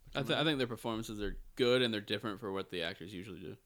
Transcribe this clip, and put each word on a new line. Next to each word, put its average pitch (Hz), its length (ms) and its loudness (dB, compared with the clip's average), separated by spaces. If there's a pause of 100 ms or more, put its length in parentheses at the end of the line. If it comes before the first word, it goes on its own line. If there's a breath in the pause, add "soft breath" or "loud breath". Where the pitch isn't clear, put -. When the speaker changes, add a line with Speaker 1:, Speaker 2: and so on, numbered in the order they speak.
(140)
Speaker 1:
I - 40 0
th-, 139 100 0
Speaker 2:
Recommend. 139 120 4
Speaker 1:
I 151 40 4
think 156 140 4
their 127 100 4
performances 110 520 -4
are 98 160 -2 (200)
good, 127 260 6
and 117 100 4
they're 107 80 0
different 104 400 -2
for 101 120 -4
what 95 180 -2
the 87 120 -2
actors 87 300 -4
usually 92 280 -10
do. 101 260 -10